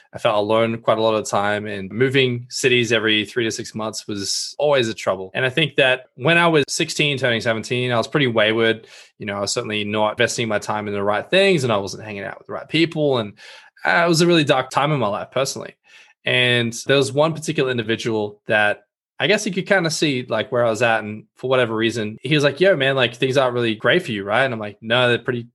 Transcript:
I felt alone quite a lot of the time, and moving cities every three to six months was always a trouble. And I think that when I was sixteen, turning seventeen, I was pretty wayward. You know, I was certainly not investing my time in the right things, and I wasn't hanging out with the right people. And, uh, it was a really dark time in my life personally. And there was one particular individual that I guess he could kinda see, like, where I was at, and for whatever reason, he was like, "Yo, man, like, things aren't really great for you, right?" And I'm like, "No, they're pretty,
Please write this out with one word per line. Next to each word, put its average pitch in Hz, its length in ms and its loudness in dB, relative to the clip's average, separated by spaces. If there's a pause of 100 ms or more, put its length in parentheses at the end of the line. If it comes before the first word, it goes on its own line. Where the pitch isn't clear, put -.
(140)
I - 40 -16
felt 110 200 2
alone 113 440 2
quite 117 160 2
a 110 40 -2
lot 110 140 4
of 107 80 0
the - 60 -10
time, 104 360 0
and 101 240 -8
moving 123 600 0
cities 120 420 0
every 107 320 2
three 113 220 -4
to 110 60 -2
six 110 220 -10
months 110 340 -8
was - 520 -6
always 135 300 2
a 107 40 -6
trouble. 95 400 -4
And 127 120 -2
I 127 40 0
think 143 280 0
that 127 380 2
when 156 220 2
I 170 100 4
was 156 200 4
sixteen, 151 500 -2
turning 120 220 0
seventeen, 120 520 -2
I 117 60 2
was 110 100 0
pretty 147 200 0
wayward. 113 600 2 (300)
You 95 80 -12
know, 101 120 -6
I - 20 -6
was 98 140 -4
certainly 107 320 -4
not 107 260 0
investing 117 380 0
my 104 100 0
time 107 300 -4
in 101 40 -4
the 101 100 -2
right 104 260 0
things, 185 340 4
and 120 80 0
I 104 60 2
wasn't 98 260 -8
hanging 101 200 -12
out - 160 -12
with - 80 -20
the - 60 -12
right - 140 -12
people. 156 520 0
And, 104 140 -6 (520)
uh, 175 200 2
it 175 40 2
was 160 100 2
a 175 80 4
really 165 160 4
dark 131 260 0
time 143 220 0
in 143 80 0
my 110 80 0
life 101 240 -6
personally. - 440 -6 (500)
And 123 480 2 (140)
there 139 100 4
was 123 140 0
one 151 220 2
particular 156 380 -2
individual 110 760 -4
that 104 340 2 (360)
I 135 100 0
guess 208 180 2
he 214 60 -4
could 175 140 -6
kinda 180 260 2
see, 135 360 -2
like, 110 240 -2
where 120 140 2
I 117 40 2
was 110 120 -2
at, 113 200 2
and 107 220 -10 (120)
for 131 140 -8
whatever 127 240 2
reason, 110 480 -2
he 143 140 0
was 143 80 4
like, 143 160 0
"Yo, 185 160 4
man, 135 220 0
like, 123 180 2
things 131 220 0
aren't 127 160 2
really 117 200 0
great 127 300 2
for 135 80 -8
you, 98 140 -4
right?" 110 180 2
And 127 100 -2
I'm 110 60 -6
like, 104 220 -10
"No, 123 260 2
they're 117 120 2
pretty, 120 360 -6